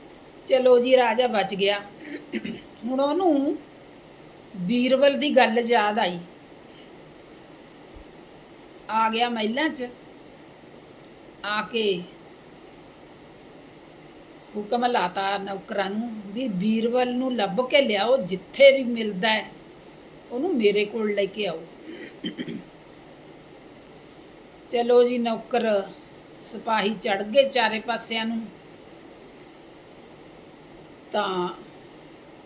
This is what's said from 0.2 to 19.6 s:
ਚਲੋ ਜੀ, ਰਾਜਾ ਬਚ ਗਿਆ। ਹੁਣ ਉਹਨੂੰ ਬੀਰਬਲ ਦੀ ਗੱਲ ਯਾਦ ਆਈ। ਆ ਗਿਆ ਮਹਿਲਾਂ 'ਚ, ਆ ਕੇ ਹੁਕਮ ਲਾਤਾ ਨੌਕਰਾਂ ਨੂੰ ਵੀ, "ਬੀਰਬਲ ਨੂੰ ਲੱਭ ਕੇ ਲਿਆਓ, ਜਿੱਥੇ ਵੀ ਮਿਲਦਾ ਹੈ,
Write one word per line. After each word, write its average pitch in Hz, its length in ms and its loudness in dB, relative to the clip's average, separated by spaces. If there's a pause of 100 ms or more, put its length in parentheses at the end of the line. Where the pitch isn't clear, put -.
ਚਲੋ 254 320 6
ਜੀ, 254 180 6
ਰਾਜਾ 240 300 2
ਬਚ 202 280 0
ਗਿਆ। 196 260 2 (1040)
ਹੁਣ 262 160 -2
ਉਹਨੂੰ 302 560 2 (960)
ਬੀਰਬਲ 247 640 2
ਦੀ 262 180 2
ਗੱਲ 226 220 4
ਯਾਦ 226 400 2
ਆਈ। 180 200 -2 (2750)
ਆ 220 200 2
ਗਿਆ 233 200 0
ਮਹਿਲਾਂ 233 400 -2
'ਚ, 247 180 -8 (1600)
ਆ 208 160 -2
ਕੇ 202 420 -2 (2500)
ਹੁਕਮ 220 300 -2
ਲਾਤਾ 196 520 -2
ਨੌਕਰਾਂ 196 520 -6
ਨੂੰ 220 360 -6
ਵੀ, 220 220 -6
"ਬੀਰਬਲ 226 680 0
ਨੂੰ 254 220 -2
ਲੱਭ 202 340 -2
ਕੇ 285 120 6
ਲਿਆਓ, 226 360 2
ਜਿੱਥੇ 202 540 4
ਵੀ 269 120 0
ਮਿਲਦਾ 220 500 -2
ਹੈ, 208 160 -2 (840)